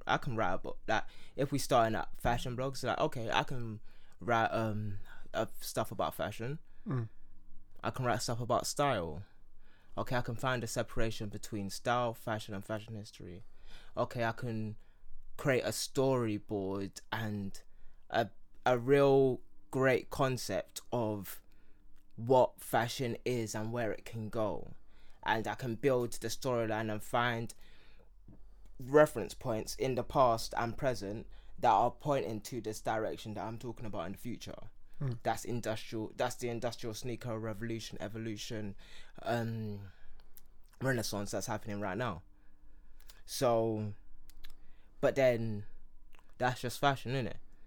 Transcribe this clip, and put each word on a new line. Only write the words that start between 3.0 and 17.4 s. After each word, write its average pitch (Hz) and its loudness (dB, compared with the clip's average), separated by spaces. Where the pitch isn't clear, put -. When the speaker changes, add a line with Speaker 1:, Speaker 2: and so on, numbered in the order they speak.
Speaker 1:
okay, 120 0
I - 4
can 113 -2
write, 113 6
um, 107 2
uh, 110 2
stuff - -2
about 85 0
fashion. 113 -2
Speaker 2:
Mm. 123 0
Speaker 1:
I 113 0
can 123 -2
write 110 2
stuff 120 -2
about 117 2
style. 104 0
Okay, 117 0
I 120 2
can 120 -2
find 127 0
a 117 -4
separation 110 2
between 101 -4
style, 120 0
fashion, 110 -4
and 101 -6
fashion 110 -4
history. 95 -10
Okay, 120 0
I 113 2
can 110 -2
create 131 4
a 101 0
storyboard 104 2
and 104 -2